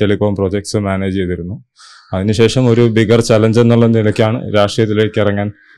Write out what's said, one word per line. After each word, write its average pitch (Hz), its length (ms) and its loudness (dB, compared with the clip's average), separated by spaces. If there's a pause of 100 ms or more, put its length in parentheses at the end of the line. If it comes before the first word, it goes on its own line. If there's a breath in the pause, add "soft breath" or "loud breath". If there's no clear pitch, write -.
Telecom 101 340 0
Projects 98 400 -4
manage 98 380 -4
ചെയ്തിരുന്നു. 90 500 -8 (480 loud breath)
അതിനുശേഷം 110 560 0
ഒരു 117 120 2
bigger 113 400 2
ചലഞ്ച് 113 400 2
എന്നുള്ള 117 260 4
നിലയ്ക്കാണ് 110 680 0
രാഷ്ട്രീയത്തിലേക്ക് 104 680 0
ഇറങ്ങാൻ 101 320 -2 (260 soft breath)